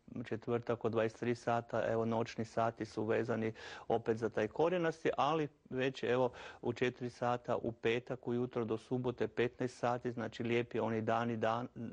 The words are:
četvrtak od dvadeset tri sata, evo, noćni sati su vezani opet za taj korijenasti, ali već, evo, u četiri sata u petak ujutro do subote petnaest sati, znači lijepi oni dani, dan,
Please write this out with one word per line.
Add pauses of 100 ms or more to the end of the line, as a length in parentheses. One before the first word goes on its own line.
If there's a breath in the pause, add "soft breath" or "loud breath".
(260)
četvrtak
od
dvadeset
tri
sata,
evo,
noćni
sati
su
vezani (340 loud breath)
opet
za
taj
korijenasti,
ali (220)
već,
evo, (300 loud breath)
u
četiri
sata
u
petak
ujutro
do
subote
petnaest
sati,
znači
lijepi
oni
dani,
dan, (260)